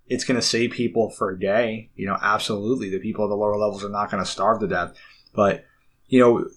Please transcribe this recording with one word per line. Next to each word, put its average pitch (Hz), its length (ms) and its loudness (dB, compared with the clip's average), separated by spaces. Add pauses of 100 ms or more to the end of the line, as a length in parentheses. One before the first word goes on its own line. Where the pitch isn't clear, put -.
It's 123 160 -4
gonna 120 180 0
save 117 300 0
people 117 380 0
for 104 200 -4
a 92 80 -8
day. 110 560 -2
You 101 120 -8
know, 98 140 -2
absolutely. 107 680 -2
The 95 100 -4
people 104 280 -4
at - 20 0
the 104 80 -2
lower 104 220 0
levels 101 260 -2
are 101 60 -6
not 101 200 -4
gonna 98 140 -2
starve 101 360 0
to 107 60 -2
death. 90 280 -4 (400)
But 101 300 2 (480)
you 127 80 8
know, 120 260 6 (100)